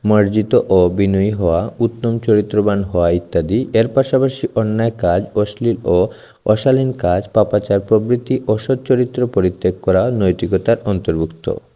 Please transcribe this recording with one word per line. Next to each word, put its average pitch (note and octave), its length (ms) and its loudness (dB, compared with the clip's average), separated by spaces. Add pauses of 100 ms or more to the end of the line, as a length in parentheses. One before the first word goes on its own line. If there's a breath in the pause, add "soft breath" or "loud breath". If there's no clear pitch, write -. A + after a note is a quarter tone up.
মার্জিত G#2 540 2 (100)
ও F2+ 200 4
বিনয়ী G2 420 0
হওয়া, F#2+ 480 -2
উত্তম A#2 400 -2
চরিত্রবান G#2 640 0
হওয়া F2+ 260 0
ইত্যাদি। F2 640 -2
এর A2+ 140 2
পাশাপাশি C3 680 0
অন্যায় A2 420 0
কাজ, F2+ 260 0 (120)
অশ্লীল A2 400 0 (100)
ও F2+ 220 2 (380 loud breath)
অশালীন C3 460 2
কাজ, F#2 420 -2
পাপাচার G#2 460 0
প্রভৃতি A#2 680 0
অসৎ A2+ 380 -2
চরিত্র B2 420 0
পরিত্যাগ F#2 540 0
করা F#2+ 300 2
নৈতিকতার G#2+ 760 0
অন্তর্ভুক্ত। E2+ 680 -2 (220)